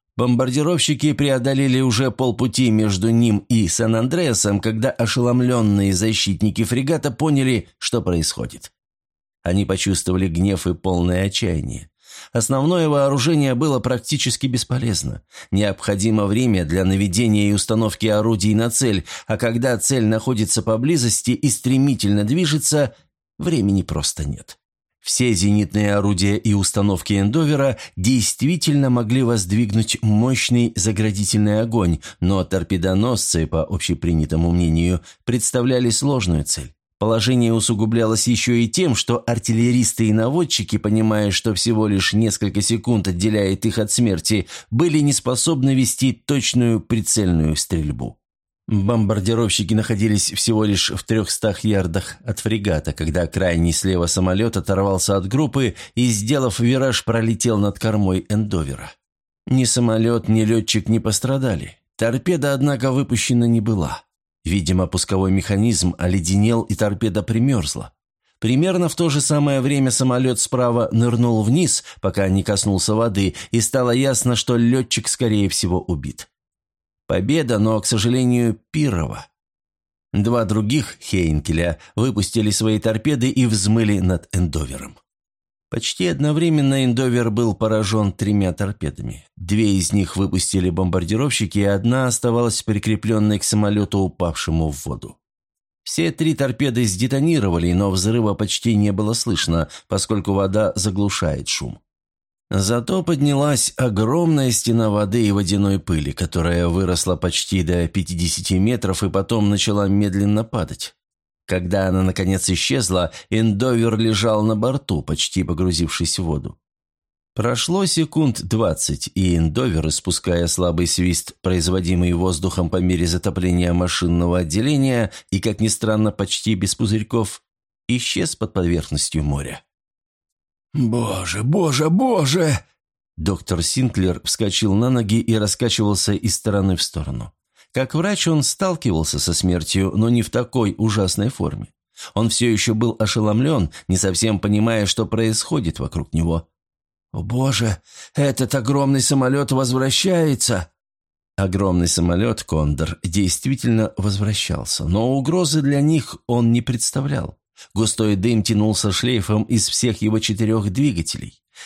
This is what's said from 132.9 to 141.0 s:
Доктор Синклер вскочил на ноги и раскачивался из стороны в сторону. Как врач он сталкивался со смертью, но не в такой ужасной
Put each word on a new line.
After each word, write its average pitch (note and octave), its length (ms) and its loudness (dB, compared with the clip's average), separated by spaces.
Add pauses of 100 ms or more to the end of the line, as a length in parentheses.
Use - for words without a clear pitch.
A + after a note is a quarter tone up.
Доктор E2+ 440 -2
Синклер F#2 640 0
вскочил G#2 500 0
на A#2 160 2
ноги A#2 300 2
и A2+ 160 0
раскачивался G#2 800 0
из G2 220 -2
стороны G2 420 0
в - 40 -2
сторону. C2+ 520 -6 (400)
Как C3 200 -4
врач F#3+ 340 0
он D#3 140 2
сталкивался A#2 800 -2
со E2+ 140 -2
смертью, F2+ 640 0
но A2 140 2
не A#2+ 120 4
в - 80 -4
такой A#2+ 480 0
ужасной G#2 520 0